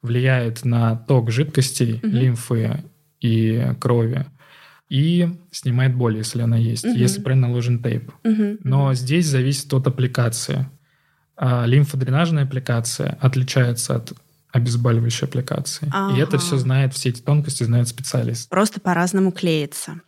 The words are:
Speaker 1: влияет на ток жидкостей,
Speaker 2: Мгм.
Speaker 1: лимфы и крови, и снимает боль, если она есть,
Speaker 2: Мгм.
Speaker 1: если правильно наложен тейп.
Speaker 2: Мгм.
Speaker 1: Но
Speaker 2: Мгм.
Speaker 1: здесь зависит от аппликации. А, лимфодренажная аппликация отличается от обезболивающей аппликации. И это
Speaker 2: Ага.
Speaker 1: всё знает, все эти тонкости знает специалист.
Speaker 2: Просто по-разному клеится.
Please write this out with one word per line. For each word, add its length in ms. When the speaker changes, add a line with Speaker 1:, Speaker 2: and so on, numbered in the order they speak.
Speaker 1:
влияет 600
на 320
ток 340
жидкостей, 720
Speaker 2:
Мгм. 140
Speaker 1:
лимфы 680
и 460
крови, 460
и 380
снимает 420
боль, 240
если 240
она 160
есть, 260
Speaker 2:
Мгм. 120
Speaker 1:
если 260
правильно 260
наложен 340
тейп. 300
Speaker 2:
Мгм. 400
Speaker 1:
Но 220
Speaker 2:
Мгм. 80
Speaker 1:
здесь 320
зависит 480
от 120
аппликации. 800
А, 300
лимфодренажная 760
аппликация 760
отличается 760
от 160
обезболивающей 760
аппликации. 600
И 320
это 180
Speaker 2:
Ага. 20
Speaker 1:
всё 200
знает, 360
все 160
эти 120
тонкости 420
знает 240
специалист. 640
Speaker 2:
Просто 300
по-разному 520
клеится. 760